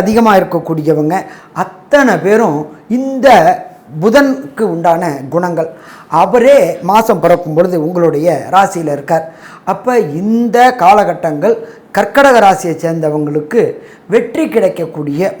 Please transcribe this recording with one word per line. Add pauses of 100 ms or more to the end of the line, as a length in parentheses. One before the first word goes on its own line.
அதிகமா
இருக்கக்கூடியவங்க, (500)
அத்தனை (100)
பேரும் (400)
இந்த (720)
புதனுக்கு (100)
உண்டான (240)
குணங்கள். (520)
அவரே (320)
மாசம்
பிறக்கும்
பொழுது (100)
உங்களுடைய (260)
ராசியில
இருக்கார். (480)
அப்ப (240)
இந்த (260)
காலகட்டங்கள் (400)
கர்க்கடக
ராசியை (100)
சேர்ந்தவங்களுக்கு (520)
வெற்றி (100)
கிடைக்கக்கூடிய (100)